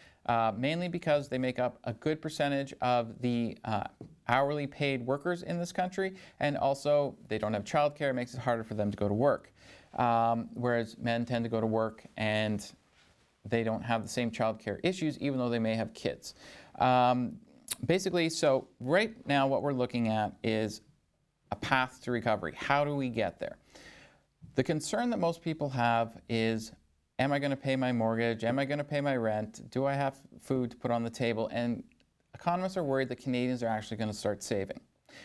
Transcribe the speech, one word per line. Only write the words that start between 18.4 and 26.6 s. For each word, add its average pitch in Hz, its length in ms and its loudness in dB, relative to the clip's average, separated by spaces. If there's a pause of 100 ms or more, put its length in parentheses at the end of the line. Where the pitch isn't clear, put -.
right 151 340 2 (120)
now 139 200 4
what 135 160 2
we're 143 100 0
looking 120 360 0
at 107 260 0 (100)
is 110 380 0 (680)
a - 60 -2
path - 460 0
to - 80 -6
recovery. 107 440 0
How 143 300 2
do 147 100 0
we 135 140 -2
get 110 300 -2
there? - 180 -8 (1000)
The 131 60 2
concern 190 460 0
that 214 120 -2
most 170 200 0
people 151 300 -4
have 117 580 0
is, 113 440 0 (460)